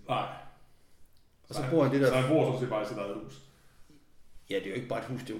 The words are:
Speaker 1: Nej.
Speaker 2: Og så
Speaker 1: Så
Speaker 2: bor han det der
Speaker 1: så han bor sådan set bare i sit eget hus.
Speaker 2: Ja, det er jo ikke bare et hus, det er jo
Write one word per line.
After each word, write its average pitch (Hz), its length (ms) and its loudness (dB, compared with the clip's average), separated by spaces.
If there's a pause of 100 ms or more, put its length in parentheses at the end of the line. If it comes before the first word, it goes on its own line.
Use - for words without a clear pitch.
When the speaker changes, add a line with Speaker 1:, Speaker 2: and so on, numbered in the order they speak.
Speaker 1:
Nej. 113 200 0 (1200)
Speaker 2:
Og - 60 -8
så 110 60 -4
Speaker 1:
Så 135 80 -2
Speaker 2:
bor 160 140 6
han 131 100 4
det 139 80 4
der 131 60 8
Speaker 1:
så 123 80 6
han 131 140 4
bor 151 160 6
sådan 131 140 0
set 117 100 -2
bare 107 140 0
i - 40 -6
sit 107 100 -8
eget 101 260 -6
hus. - 180 -16 (1080)
Speaker 2:
Ja, - 60 -2
det - 100 -2
er - 40 -8
jo - 60 -4
ikke 127 120 -6
bare 113 120 -2
et - 60 -6
hus, 127 160 -6
det - 80 -10
er 110 40 -6
jo 110 60 -8